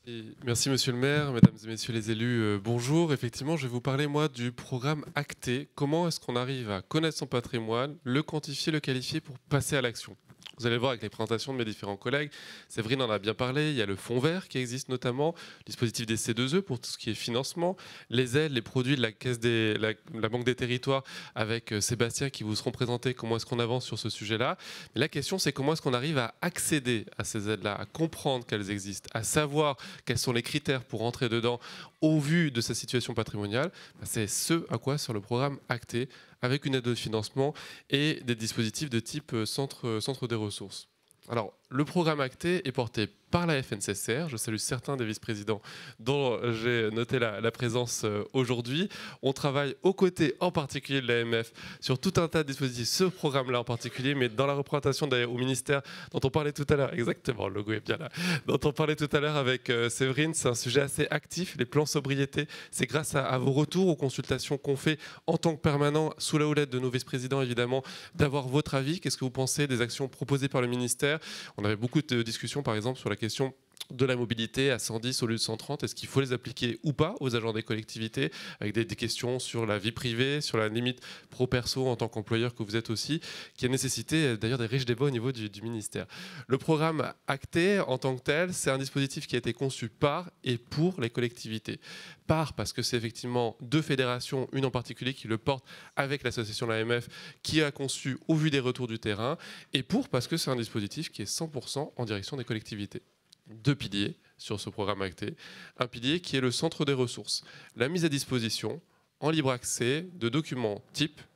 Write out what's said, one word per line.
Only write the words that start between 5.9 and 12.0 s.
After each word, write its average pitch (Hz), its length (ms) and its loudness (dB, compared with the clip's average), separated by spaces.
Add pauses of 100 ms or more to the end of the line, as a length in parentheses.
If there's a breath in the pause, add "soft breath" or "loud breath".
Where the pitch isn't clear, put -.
est-ce 160 100 -2
qu'on - 160 -4
arrive 123 380 0
à 92 100 -2
connaître 156 340 0
son 139 120 -6
patrimoine, 120 760 -2
le 131 220 0
quantifier, 151 480 -4
le 151 80 2
qualifier 131 400 -2
pour 127 180 -16
passer 139 380 2
à 135 40 4
l'action ? 117 360 -2 (420)
Vous 113 80 -2
allez 117 100 4
le 117 40 2
voir 131 100 4
avec 113 120 -4
les 104 60 -4
présentations 113 460 -2
de 127 40 -2
mes 117 60 0
différents 101 320 -6
collègues. 143 340 -2 (380 loud breath)